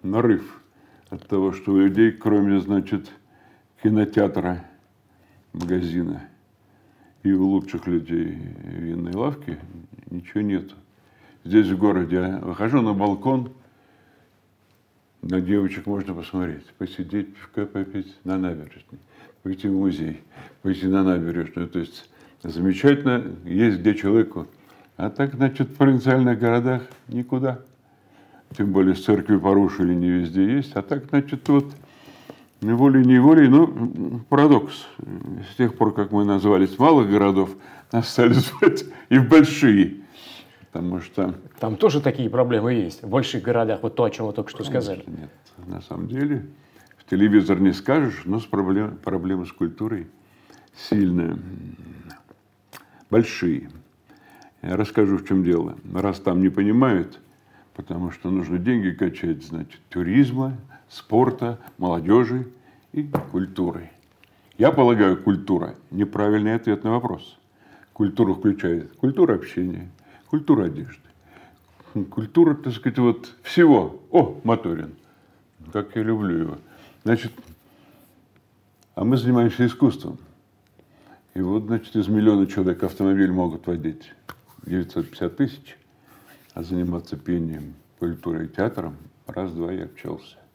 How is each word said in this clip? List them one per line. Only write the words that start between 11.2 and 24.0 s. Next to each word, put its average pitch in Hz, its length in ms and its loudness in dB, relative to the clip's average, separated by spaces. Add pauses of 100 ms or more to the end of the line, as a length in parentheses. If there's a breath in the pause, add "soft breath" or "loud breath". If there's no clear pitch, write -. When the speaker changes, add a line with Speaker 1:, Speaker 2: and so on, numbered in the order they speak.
Speaker 1:
Здесь, 101 220 4
в 95 100 -2
городе, 92 400 0
я 92 220 -4
выхожу 98 420 -2
на 107 140 0
балкон, 107 560 -2 (1700 soft breath)
на 92 220 -4
девочек 95 420 -2
можно 98 300 -6
посмотреть, 85 500 -8 (140)
посидеть, 95 560 -8
пивка - 320 -8
попить 98 480 -10 (100)
на 95 140 -4
набережной, 82 600 -10 (440 soft breath)
пойти 95 260 -6
в 98 40 0
музей, 80 500 -2 (400 loud breath)
пойти 95 240 -4
на 95 160 2
набережную. 87 680 -2
То 90 120 -6
есть - 280 -12 (340 soft breath)
замечательно, 117 800 2 (220)
есть 95 360 2
где 104 140 2
человеку. 104 520 0 (500 soft breath)